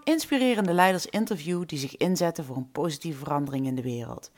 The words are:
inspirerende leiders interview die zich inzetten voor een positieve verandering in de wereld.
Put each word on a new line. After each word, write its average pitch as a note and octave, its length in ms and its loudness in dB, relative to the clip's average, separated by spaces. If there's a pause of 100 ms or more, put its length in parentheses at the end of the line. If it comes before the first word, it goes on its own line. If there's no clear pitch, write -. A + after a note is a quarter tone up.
inspirerende B3+ 680 2
leiders F#3 320 6
interview F3+ 600 -2
die D#3 120 -6
zich C3+ 200 -6
inzetten E3+ 480 2
voor B2+ 100 -8
een C3 160 -8
positieve D#3 460 -4
verandering C#3 500 -2
in B2+ 80 -2
de B2+ 60 -4
wereld. A#2+ 560 -6